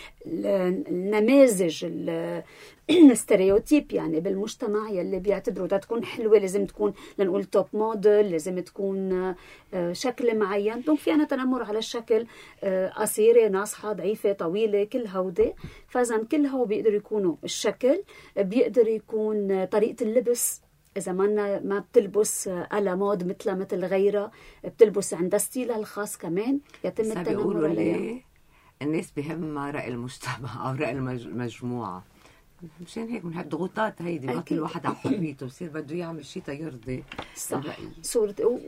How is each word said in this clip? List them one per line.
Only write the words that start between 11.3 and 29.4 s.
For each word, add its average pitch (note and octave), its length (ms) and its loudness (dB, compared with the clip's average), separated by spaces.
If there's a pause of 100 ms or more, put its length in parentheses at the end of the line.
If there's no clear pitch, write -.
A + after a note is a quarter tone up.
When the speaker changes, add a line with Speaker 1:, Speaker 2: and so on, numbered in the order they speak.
Speaker 1:
على G#3+ 160 -4
الشكل، A3+ 480 0 (380)
آه، F#3+ 240 0
قصيرة، A3 600 6
ناصحة، G#3 440 -2
ضعيفة، G3 400 0
طويلة، G3+ 520 0
كل A#3+ 220 -4
هودي. F#3+ 460 0 (360)
فإذا B3 360 0
كل D4 220 2
هو C4 180 0
بيقدروا G#3 320 2
يكونوا G3 480 0
الشكل، B3+ 580 0 (340)
بيقدر G#3+ 520 2
يكون، G#3+ 640 -2
آه، F#3+ 140 2
طريقة G#3+ 400 0
اللبس، A#3 560 0 (360)
إذا F#3 160 -4
ما، G3+ 480 2
ما G3 180 -2
بتلبس، G3+ 680 2
آه، F3+ 220 -6
على G3 260 0
مود G3 300 0
مثل، F#3+ 320 -4
مثل F#3+ 260 -4
غيرها، G3+ 460 2 (340)
بتلبس G3 500 4
عندها F3 240 0
ستيلها A#3+ 380 -4
الخاص G#3 420 -8
كمان، G#3+ 420 -2 (240)
يتم F#3 200 -2
Speaker 2:
بس A3 60 -2
Speaker 1:
التنمر F3+ 180 -4
Speaker 2:
بيقولوا D#3+ 400 0
Speaker 1:
عليها. E3 280 0
Speaker 2:
لي A#3 260 -6 (600)
الناس D#3+ 340 -4
بهمها D3+ 540 -6